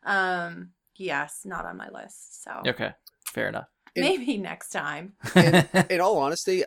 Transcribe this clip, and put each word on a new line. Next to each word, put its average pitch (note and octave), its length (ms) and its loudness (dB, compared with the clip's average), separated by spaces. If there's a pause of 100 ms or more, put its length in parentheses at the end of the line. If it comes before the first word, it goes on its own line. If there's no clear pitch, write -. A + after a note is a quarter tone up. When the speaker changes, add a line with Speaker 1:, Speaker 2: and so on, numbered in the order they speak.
Speaker 1:
Um, F3+ 680 -2 (260)
yes, D3 480 -4
not F3 220 -8
on E2+ 120 -10
my - 120 -14
list, - 540 -18
so. - 80 -14 (160)
Speaker 2:
Okay, A2+ 240 -2 (340)
fair G#2+ 240 -4
enough. - 180 -8 (280)
Speaker 3:
In - 80 0
Speaker 1:
Maybe C#4 340 0
next E3+ 320 -8
time. D#3 440 -6 (220)
Speaker 3:
in, E3+ 320 8 (100)
Speaker 2:
<laughs> F3 120 4
Speaker 3:
in F3+ 120 2
all G3 180 4
honesty, E3+ 480 0